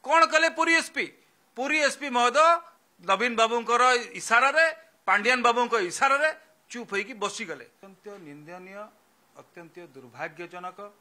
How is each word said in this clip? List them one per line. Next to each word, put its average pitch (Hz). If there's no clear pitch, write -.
କ'ଣ 320
କଲେ 320
ପୁରୀ 330
ଏସ୍ 330
ପି? 254
ପୁରୀ 285
ଏସ୍ 254
ପି 285
ମହୋଦୟ 240
ନବୀନ 196
ବାବୁଙ୍କର 233
ଇସାରାରେ, 269
ପାଣ୍ଡିଆନ 208
ବାବୁଙ୍କ 233
ଇସାରାରେ 277
ଚୁପ୍ 226
ହେଇକି 208
ବସିଗଲେ। 190
ଅତ୍ୟନ୍ତ 196
ନିନ୍ଦନୀୟ, 180
ଅତ୍ୟନ୍ତ 165
ଦୁର୍ଭାଗ୍ୟଜନକ। 165